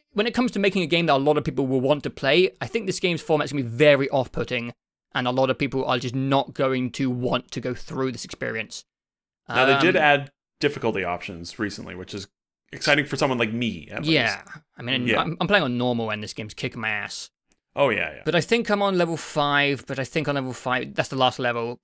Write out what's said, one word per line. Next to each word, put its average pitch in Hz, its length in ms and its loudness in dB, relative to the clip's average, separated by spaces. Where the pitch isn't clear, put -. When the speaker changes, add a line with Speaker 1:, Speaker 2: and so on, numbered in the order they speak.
Speaker 1:
when 214 140 2
it 240 80 -4
comes 240 160 2
to - 80 -2
making 196 240 2
a 160 40 -2
game 170 200 2
that 147 80 6
a - 20 6
lot 147 180 4
of 147 80 0
people 139 220 -2
will 131 160 2
want 139 220 2
to 131 80 -4
play, 170 400 4
I 120 60 -4
think 220 180 -4
this 185 140 -4
game's 170 240 0
format 147 220 2
is 117 80 -6
gonna 143 100 0
be 120 60 -6
very 139 420 6
off-putting, 123 600 -2
and 127 120 0
a 123 40 0
lot 131 180 4
of 127 80 0
people 135 280 -2
are 127 120 2
just 123 160 -4
not 135 400 0
going 131 380 0
to 135 180 -2
want 123 400 -2
to - 100 -8
go 123 140 -4
through 131 380 -4
this 117 120 -8
experience. - 640 -8
Speaker 2:
Now, 123 160 2
they 139 140 6
did 170 160 4
Speaker 1:
Um, 160 80 2
Speaker 2:
add 143 280 4
difficulty 117 440 0
options 87 540 -6
recently, 95 380 -6
which 92 180 -12
is 98 140 -8
exciting 143 340 0
for 139 100 -6
someone 131 240 2
like 117 120 0
me, 107 380 -4
at 110 160 -8
Speaker 1:
Yeah. 120 400 2
Speaker 2:
least. - 140 -18
Speaker 1:
I 131 60 -14
mean, 123 240 -2
Speaker 2:
Yeah. 113 140 2
Speaker 1:
I'm, 151 200 -2
I'm 170 60 -2
playing 196 160 4
on 123 120 -2
normal, 120 360 0
and 104 100 -6
this 107 120 -10
game's 107 200 -10
kicking 127 280 -8
my 110 80 -4
ass. 104 420 -8
Speaker 2:
Oh, 139 100 6
yeah, 90 260 -2
yeah. - 100 -18
Speaker 1:
But - 80 0
I 170 80 4
think 233 300 0
I'm 202 100 2
on 196 160 2
level 170 200 0
five, 143 680 0
but 131 140 -6
I 135 40 -2
think 143 240 -4
on 147 60 0
level 131 180 -4
five, 123 440 -4
that's - 140 -2
the 143 60 -6
last 127 220 2
level, 120 460 -2